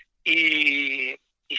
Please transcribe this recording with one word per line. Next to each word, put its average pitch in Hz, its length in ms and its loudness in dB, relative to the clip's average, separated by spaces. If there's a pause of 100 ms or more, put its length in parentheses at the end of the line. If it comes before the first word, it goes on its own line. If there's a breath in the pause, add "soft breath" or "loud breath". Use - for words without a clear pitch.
(240 loud breath)
Y, 143 880 0
y - 460 -14